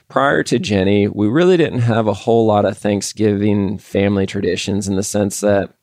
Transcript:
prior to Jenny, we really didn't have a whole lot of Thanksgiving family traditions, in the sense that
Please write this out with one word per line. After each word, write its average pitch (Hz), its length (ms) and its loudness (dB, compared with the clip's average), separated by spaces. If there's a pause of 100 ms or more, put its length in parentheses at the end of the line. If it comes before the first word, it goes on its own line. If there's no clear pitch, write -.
prior 135 340 0
to 123 160 -2
Jenny, 101 500 2
we 104 200 -2
really 175 280 2
didn't 147 240 0
have 113 280 0
a 104 40 0
whole 113 320 2
lot 104 220 2
of 101 100 -2
Thanksgiving 101 1000 0
family 101 480 0
traditions, 98 600 -4
in 98 100 -2
the 95 60 -2
sense 101 380 -2
that 101 320 0 (100)